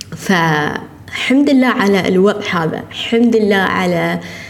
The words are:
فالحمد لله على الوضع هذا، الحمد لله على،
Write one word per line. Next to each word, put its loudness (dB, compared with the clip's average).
فالحمد -2
لله 4
على 2
الوضع 0
هذا، -4
الحمد 0
لله 2
على، 0